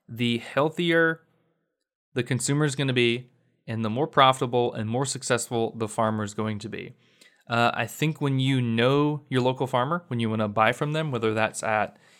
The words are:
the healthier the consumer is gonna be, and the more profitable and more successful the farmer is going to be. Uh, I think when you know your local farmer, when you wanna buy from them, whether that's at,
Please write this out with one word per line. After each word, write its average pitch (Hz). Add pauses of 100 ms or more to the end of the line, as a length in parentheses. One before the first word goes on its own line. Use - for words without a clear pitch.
the 120
healthier 165 (920)
the 127
consumer 143
is 135
gonna 135
be, 120 (380)
and 113
the 107
more 131
profitable 131
and 113
more 127
successful 120
the 110
farmer 110
is 101
going 107
to 110
be. 92 (540)
Uh, 117
I 117
think 151
when 135
you 131
know 139
your 127
local 131
farmer, 139
when 120
you 110
wanna 110
buy 113
from 147
them, 156
whether 113
that's 110
at, 107 (240)